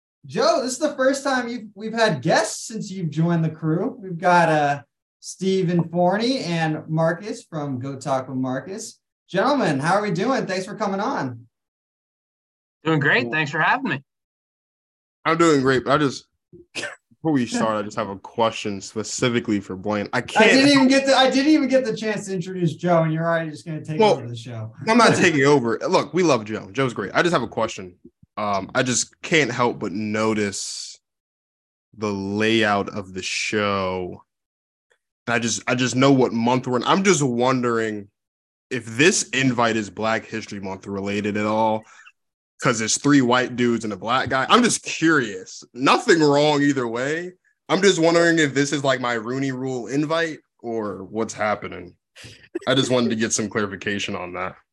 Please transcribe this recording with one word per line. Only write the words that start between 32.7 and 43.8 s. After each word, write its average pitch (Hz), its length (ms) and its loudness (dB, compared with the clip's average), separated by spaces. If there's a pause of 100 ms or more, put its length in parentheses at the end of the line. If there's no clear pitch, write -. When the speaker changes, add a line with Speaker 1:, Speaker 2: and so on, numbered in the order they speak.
Speaker 3:
of 95 220 -12
the 92 100 -10
show. 95 1000 -4 (1040)
And 117 80 0
I 120 60 2
just, 107 260 -2
I 127 80 0
just 123 220 -2
know 135 160 6
what 123 200 4
month 123 340 0
we're 123 120 -2
in. 113 60 -2
I'm 170 200 2
just 175 180 4
wondering 117 840 0 (600)
if - 160 -8
this 127 440 4
invite 123 460 2
is 104 140 -4
Black 107 340 -2
History 107 360 -10
Month 95 260 -12
related 101 500 -4
at 104 80 -2
all, 110 380 0 (800)
'cause 120 180 0
it's 110 160 -2
three 143 240 4
white 123 340 2
dudes 117 300 0